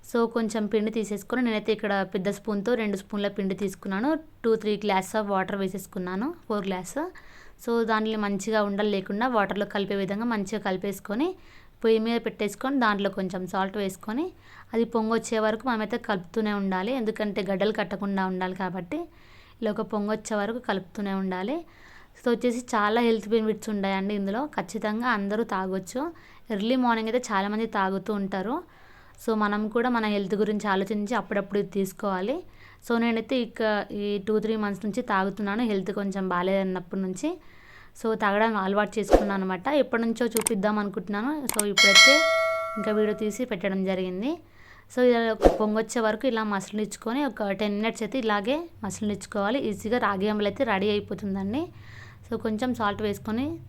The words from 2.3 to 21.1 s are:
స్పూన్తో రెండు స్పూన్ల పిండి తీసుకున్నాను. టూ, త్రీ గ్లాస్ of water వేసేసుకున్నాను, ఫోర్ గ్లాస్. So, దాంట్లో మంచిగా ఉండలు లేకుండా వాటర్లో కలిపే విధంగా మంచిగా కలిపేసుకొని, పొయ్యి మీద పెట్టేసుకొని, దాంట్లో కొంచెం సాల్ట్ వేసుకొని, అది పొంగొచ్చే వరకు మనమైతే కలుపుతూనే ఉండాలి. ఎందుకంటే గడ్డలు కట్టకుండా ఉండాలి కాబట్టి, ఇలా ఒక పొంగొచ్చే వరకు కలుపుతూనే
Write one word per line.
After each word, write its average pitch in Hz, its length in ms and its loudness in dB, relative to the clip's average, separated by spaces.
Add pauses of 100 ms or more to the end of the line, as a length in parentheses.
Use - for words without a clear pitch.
స్పూన్తో 202 420 -2
రెండు 202 220 0
స్పూన్ల 202 340 -2
పిండి 190 280 0
తీసుకున్నాను. 196 460 -2 (340)
టూ, 226 80 4 (100)
త్రీ 214 120 0 (100)
గ్లాస్ 190 360 2
of 214 140 0
water 190 280 0
వేసేసుకున్నాను, 190 680 -4 (180)
ఫోర్ 208 220 -2
గ్లాస్. 185 260 -4 (720)
So, 240 80 -2 (180)
దాంట్లో 220 340 0
మంచిగా 202 460 0
ఉండలు 208 260 0
లేకుండా 202 300 -2 (100)
వాటర్లో 202 400 2
కలిపే 202 260 0
విధంగా 196 300 -2
మంచిగా 208 360 -2
కలిపేసుకొని, 202 600 -2 (560)
పొయ్యి 226 240 6
మీద 233 100 2 (100)
పెట్టేసుకొని, 208 480 -2 (100)
దాంట్లో 202 340 2
కొంచెం 185 340 -4
సాల్ట్ 196 300 0
వేసుకొని, 214 420 -4 (480)
అది 233 220 2
పొంగొచ్చే 226 500 0
వరకు 220 240 0
మనమైతే 220 300 -2 (100)
కలుపుతూనే 208 520 -2
ఉండాలి. 190 300 0 (100)
ఎందుకంటే 214 500 -2
గడ్డలు 202 280 2
కట్టకుండా 196 540 -2
ఉండాలి 185 300 -4
కాబట్టి, 185 380 -4 (600)
ఇలా 214 140 0
ఒక 214 180 -4
పొంగొచ్చే 214 500 -2
వరకు 233 180 -4 (100)
కలుపుతూనే 196 520 -4